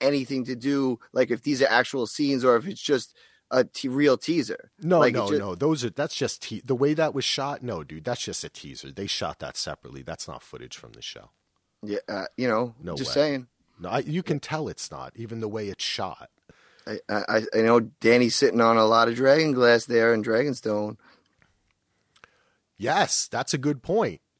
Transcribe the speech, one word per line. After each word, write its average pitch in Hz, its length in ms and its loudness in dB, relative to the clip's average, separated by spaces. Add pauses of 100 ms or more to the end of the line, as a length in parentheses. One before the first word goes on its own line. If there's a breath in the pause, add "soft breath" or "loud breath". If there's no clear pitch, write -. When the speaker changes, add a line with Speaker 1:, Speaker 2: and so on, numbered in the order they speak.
Speaker 1:
anything 135 440 0
to 123 100 -6
do, 131 440 0 (140 soft breath)
like, 127 160 2
if 117 140 -4
these 139 180 0
are 135 60 6
actual 123 400 0
scenes 139 360 -2
or 127 120 6
if 117 100 0
it's 190 160 -12
just - 340 -2 (360 soft breath)
a 127 120 4
t-, - 240 -8
real 135 300 2
teaser. - 520 -4 (100)
Speaker 2:
No, 170 200 2
Speaker 1:
Like, 123 140 4
it 127 40 -2
Speaker 2:
no, 110 120 0
Speaker 1:
ju- 143 100 0
Speaker 2:
no. 98 160 -6
Those 143 280 0
are, 117 60 -4
that's 147 260 -6
just - 280 -4
te-, - 200 -10
the 123 120 -2
way 143 180 2
that 156 220 0
was 131 100 -4
shot. 139 380 -4
No, 92 200 -6
dude, 78 200 -16
that's 123 200 -6
just - 200 -8
a 80 60 -12
teaser. 69 420 -16
They 98 160 -10
shot - 320 -6
that - 180 -12
separately. 69 460 -12
That's 80 240 -12
not 64 160 -16
footage 62 340 -18
from 58 140 -20
the 57 100 -20
show. - 300 -16 (500)
Speaker 1:
Yeah, 104 260 -6
uh, 98 180 -6 (120)
you 123 100 -2
know, 117 320 -2
Speaker 2:
No 85 160 -10
Speaker 1:
just 131 140 -6
Speaker 2:
way. - 40 -6
Speaker 1:
saying. 139 340 0 (320)
Speaker 2:
No, 87 100 -12
I, 117 100 -2
you 151 220 -4
can 147 180 -4
tell 156 280 -6
it's - 240 -10
not, 131 240 -14
even 113 240 -12
the 110 80 -4
way 104 220 -6
it's - 140 -10
shot. - 460 -8 (560 soft breath)
Speaker 1:
I, 107 140 -8 (100)
I, 104 320 0 (140)
I - 60 4
know 117 180 6
Danny's 117 560 4
sitting 120 260 4
on 113 160 6
a 110 80 6
lot 113 220 6
of 117 80 -2
dragon 139 380 4
glass 120 320 6
there 117 280 4
in 110 100 0
Dragonstone. 110 760 -2 (1800 soft breath)
Speaker 2:
Yes, 151 500 0
that's - 260 -4
a 156 40 0
good 139 240 -2
point, 180 400 -2 (180)